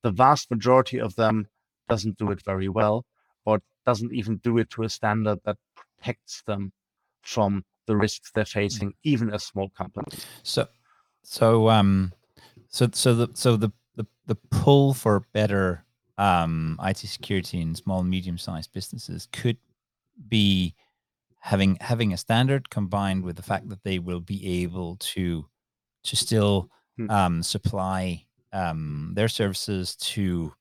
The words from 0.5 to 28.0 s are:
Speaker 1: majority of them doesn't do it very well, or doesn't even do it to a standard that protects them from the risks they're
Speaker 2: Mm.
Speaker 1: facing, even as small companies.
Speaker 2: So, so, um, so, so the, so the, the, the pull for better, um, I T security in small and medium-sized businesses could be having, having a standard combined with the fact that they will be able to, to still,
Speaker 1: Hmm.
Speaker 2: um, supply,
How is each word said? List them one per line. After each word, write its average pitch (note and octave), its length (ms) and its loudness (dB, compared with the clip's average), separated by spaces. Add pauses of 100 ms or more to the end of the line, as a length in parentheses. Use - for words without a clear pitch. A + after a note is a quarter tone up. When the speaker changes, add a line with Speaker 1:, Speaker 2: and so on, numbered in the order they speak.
Speaker 1:
majority B2 480 2
of A2 180 -4
them A2 320 2 (420)
doesn't G#2+ 260 0
do G#2 140 -2
it F#2+ 120 -6
very F#2+ 280 -4
well, G#2+ 340 2 (400)
or G#2+ 160 2 (240)
doesn't A#2+ 300 0
even A2 240 -4
do A#2 180 0
it A2+ 140 2
to A2 140 -6
a A2+ 40 -4
standard G#2+ 560 -2
that G#2 140 -4 (160)
protects - 680 -12
them G2 300 -6 (480)
from G2+ 460 -2 (200)
the A2 100 0
risks - 340 -2
they're G#2+ 140 -2
Speaker 2:
Mm. - 80 -8
Speaker 1:
facing, G2+ 500 -2
even A#2+ 280 2
as G#2 140 -6
small G2 240 -6
companies. - 560 -12 (180)
Speaker 2:
So, - 240 -4 (560)
so, A2+ 460 4
um, G2 460 4 (540)
so, B2 240 2
so B2 220 4
the, A#2 220 0
so A#2 220 4
the, G#2 120 0 (260)
the, G#2+ 100 -6 (180)
the A2 120 -2
pull C#3 580 4
for G#2 260 2 (120)
better, G2 520 0 (320)
um, E2 640 2
I F#2+ 140 -2
T - 120 -10
security F#2 540 -4
in E2 140 -4
small F#2 260 -4
and F2+ 80 0
medium-sized F2+ 640 -6
businesses - 600 -12
could - 260 -2 (680)
be G2 460 2 (680)
having, F#2+ 380 2
having A2+ 320 0
a F#2 60 -4
standard B2+ 500 2
combined G2 560 -2
with E2+ 100 -6
the - 80 -14
fact G2 280 -6
that F#2+ 120 -14
they F#2+ 160 -2
will F2 220 -4
be F2+ 420 -4
able F2 340 -6
to, E2+ 520 -4 (540)
to - 140 -6
still, G2+ 540 2 (280)
Speaker 1:
Hmm. A2 120 -6
Speaker 2:
um, F2 320 2
supply, F#2 840 -4 (260)